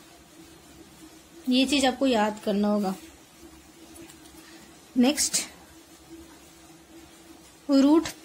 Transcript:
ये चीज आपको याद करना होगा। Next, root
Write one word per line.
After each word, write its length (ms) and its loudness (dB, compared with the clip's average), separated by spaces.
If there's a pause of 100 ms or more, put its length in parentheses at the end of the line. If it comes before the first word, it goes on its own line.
(1500)
ये 160 2
चीज 200 0
आपको 220 0
याद 360 0
करना 240 -2
होगा। 280 -2 (2000)
Next, 360 0 (2250)
root 360 4 (200)